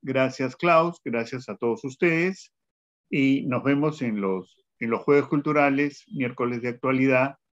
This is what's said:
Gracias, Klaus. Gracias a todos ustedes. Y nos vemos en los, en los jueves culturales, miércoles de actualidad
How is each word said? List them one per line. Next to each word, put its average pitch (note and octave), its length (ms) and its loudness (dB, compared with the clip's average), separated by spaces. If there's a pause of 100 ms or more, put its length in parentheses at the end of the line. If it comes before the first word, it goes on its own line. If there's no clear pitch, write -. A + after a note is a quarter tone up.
Gracias, C3 560 -2
Klaus. E3+ 480 2
Gracias A#2+ 460 -6
a G2+ 60 -8
todos A#2 280 -2
ustedes. E3+ 680 -2 (560)
Y C3+ 380 2
nos B2 160 -2
vemos C#3+ 400 0
en G#2+ 180 -2
los, F#2+ 440 -4 (160)
en A#2 100 -4
los A2+ 120 -2
jueves C#3+ 240 4
culturales, C#3+ 840 0
miércoles B2 520 -4
de B2 80 -6
actualidad C3 680 0 (200)